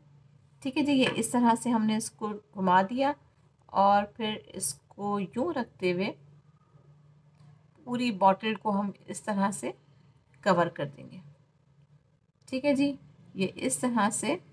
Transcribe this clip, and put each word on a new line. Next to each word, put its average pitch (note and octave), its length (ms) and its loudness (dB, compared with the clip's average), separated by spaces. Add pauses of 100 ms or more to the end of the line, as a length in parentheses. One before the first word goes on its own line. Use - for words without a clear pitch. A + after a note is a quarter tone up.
(640)
ठीक C4 140 -8
है D4+ 80 2
जी, C#4+ 80 2
ये C4 160 4
इस - 240 -2
तरह A#3+ 220 4
से A#3+ 160 -2
हमने A3 260 2
इसको A3+ 320 -6
घुमा F#3+ 560 2
दिया C4+ 300 -2 (580)
और G3+ 440 4
फिर G#3+ 180 -4 (200)
इसको - 640 -6
यूँ A#3 360 -4
रखते A3+ 380 -4
हुए G3 220 -2 (1700)
पूरी B3 260 -2
bottle G3 420 2
को - 180 -4
हम G3 200 -2 (160)
इस - 160 -12
तरह G3 280 0
से - 220 -8 (680)
cover E3+ 260 2
कर E3 160 -8
देंगे। C3+ 340 -16 (1300)
ठीक C4 160 -6
है D4 100 4
जी, C#4 200 2 (420)
ये F#3+ 100 0
इस - 340 -4
तरह A#3 300 2
से D4 300 -2 (120)